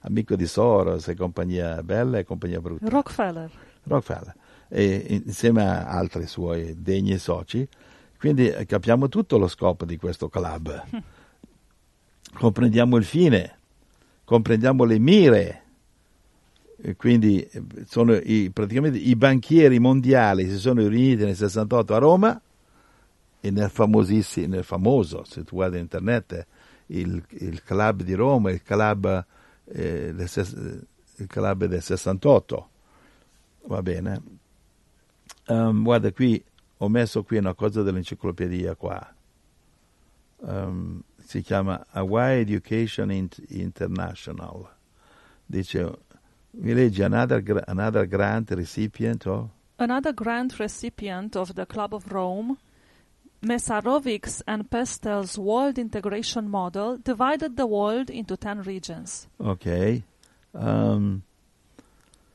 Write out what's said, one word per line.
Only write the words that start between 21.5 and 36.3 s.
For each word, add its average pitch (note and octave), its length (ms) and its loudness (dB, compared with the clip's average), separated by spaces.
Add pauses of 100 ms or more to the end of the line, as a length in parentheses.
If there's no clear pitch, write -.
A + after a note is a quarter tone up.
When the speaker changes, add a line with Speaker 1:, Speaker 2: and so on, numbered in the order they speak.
Speaker 1:
a A2 60 4
Roma F#3+ 420 6 (960)
e G2+ 120 -4
nel G#2 180 2
famosissi-, G#2+ 800 2
nel F#2 160 -4
famoso, F2+ 600 0
se - 200 -14
tu D#2+ 120 -14
guardi F#2 220 -2
internet, F2+ 680 -4 (400)
il, F2+ 420 -6
il F2 340 -10
club G2+ 380 0
di F#2 140 -4
Roma, A#2 340 2
il F2+ 140 -4
club, G2+ 600 0 (420)
eh, E2 480 -8
del F2 140 -8
ses-, F2 260 -6 (640)
il G2+ 100 -12
club G2 380 -2
del F2+ 180 -2
sessantotto. F#2+ 880 0 (960)
Va C#3+ 180 -6
bene. F2+ 380 -6 (1300)
Ehm, A2+ 360 2
guarda, A2+ 280 2
qui A#2+ 320 0 (340)